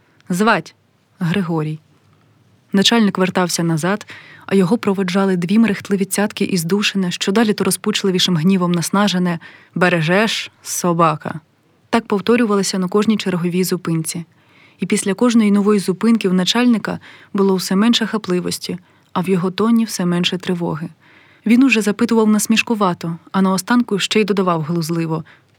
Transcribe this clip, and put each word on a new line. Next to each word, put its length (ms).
«Звать!» 460
Григорій. 600
Начальник 440
вертався 460
назад, 420
а 100
його 220
проводжали 600
дві 220
мерехтливі 460
цятки 400
із 180
Душина, 480
що 200
далі 220
то 100
розпучливішим 760
гнівом 340
наснажене 680
«Бережеш, 760
собака!». 800
Так 180
повторювалося 720
на 80
кожній 300
черговій 460
зупинці. 640
І 60
після 280
кожної 380
нової 280
зупинки 500
в 40
начальника 680
було 220
все 200
менше 300
хапливості, 720
а 80
в 80
його 220
тоні 340
все 200
менше 320
тривоги. 520
Він 180
уже 180
запитував 480
насмішкувато, 880
а 100
наостанку 580
ще 220
й 20
додавав 380
глузливо: 600